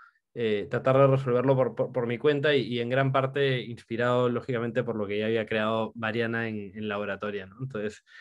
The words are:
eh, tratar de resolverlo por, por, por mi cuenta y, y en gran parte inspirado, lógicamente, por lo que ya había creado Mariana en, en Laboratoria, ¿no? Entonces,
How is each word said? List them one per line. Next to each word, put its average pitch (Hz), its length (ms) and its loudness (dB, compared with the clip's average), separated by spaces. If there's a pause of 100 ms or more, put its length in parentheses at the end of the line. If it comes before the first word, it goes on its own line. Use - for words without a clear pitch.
(340)
eh, 107 360 0
tratar 131 280 2
de 139 100 8
resolverlo 135 480 2
por, 123 200 2
por, - 160 -2
por 120 160 -2
mi 120 100 -2
cuenta 147 380 2
y, 135 60 2
y 120 180 -4
en 120 100 -2
gran 135 220 2
parte 135 500 0
inspirado, 120 680 0
lógicamente, 120 540 -2
por 110 120 -4
lo 104 120 -4
que 104 100 -2
ya 107 80 0
había 113 200 0
creado 110 500 0
Mariana 113 520 -2
en, 104 280 -8
en 107 120 -6
Laboratoria, 101 600 -4
¿no? 101 140 -20
Entonces, 107 420 -8 (180)